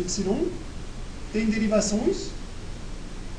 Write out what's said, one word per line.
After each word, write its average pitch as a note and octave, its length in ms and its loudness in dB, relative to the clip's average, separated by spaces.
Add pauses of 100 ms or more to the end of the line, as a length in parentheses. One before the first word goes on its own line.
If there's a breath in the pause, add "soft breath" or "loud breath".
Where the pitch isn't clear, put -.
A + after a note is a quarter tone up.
epsilon, G3+ 440 2 (880)
tem A3 140 2
derivações, G#3+ 840 4 (1120)